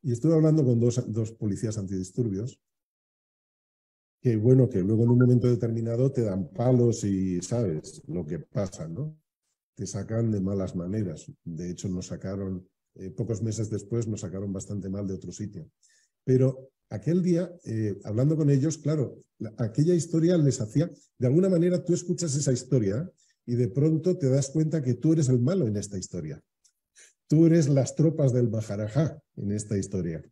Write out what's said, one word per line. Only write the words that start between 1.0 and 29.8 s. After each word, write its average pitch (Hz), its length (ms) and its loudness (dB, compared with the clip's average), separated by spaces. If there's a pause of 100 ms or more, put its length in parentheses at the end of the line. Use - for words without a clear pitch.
dos 107 200 -4
policías 107 460 -4
antidisturbios, 101 840 -6 (1600)
que, 120 160 2
bueno, 127 320 6
que 95 120 0
luego 107 220 2
en 120 80 4
un 120 80 6
momento 123 280 4
determinado 117 640 0
te 123 120 -2
dan 95 260 -4
palos 120 540 2
y 95 380 0
sabes 92 640 -4
lo 165 180 -6
que 87 140 -8
pasa, - 480 -8
¿no? 143 300 -10 (580)
Te 98 120 -10
sacan 110 440 -2
de 104 80 0
malas 95 360 -2
maneras. 90 560 -6 (120)
De 85 280 -8
hecho, 95 180 -8
nos 90 180 -6
sacaron, 95 600 -8 (280)
eh, 92 140 -12
pocos 107 320 -6
meses 110 280 -4
después, 110 380 -4
nos 104 140 -6
sacaron 98 320 -8
bastante 95 360 -8
mal 98 180 -6
de 95 80 -6
otro 87 160 -12
sitio. 87 380 -10 (540)
Pero 131 460 2 (200)
aquel 165 340 0
día, 175 280 0 (140)
eh, 110 380 -4
hablando 127 320 0
con 147 160 4
ellos, 143 260 2
claro, 147 460 -4 (160)
la, 107 180 -10
aquella 147 380 2
historia 165 420 2
les 139 240 2
hacía, 139 300 0 (260)
de 123 100 0
alguna 175 220 4
manera 180 340 2
tú 170 100 2
escuchas 170 420 -2
esa 147 180 0
historia 120 580 0 (360)
y 120 80 -2
de 123 140 2
pronto 160 500 2
te 135 100 2
das 135 200 2
cuenta 156 340 0
que 123 120 0
tú 160 180 2
eres 147 160 2
el 127 100 4
malo 156 260 2
en 104 120 -2
esta 98 200 -8
historia. 78 420 -10 (880)
Tú 165 200 6
eres 160 220 6
las 135 260 2
tropas 151 380 2
del 123 180 2
Maharajá 107 680 -4 (180)
en 101 140 -4
esta 104 280 -2
historia. 85 420 -4 (100)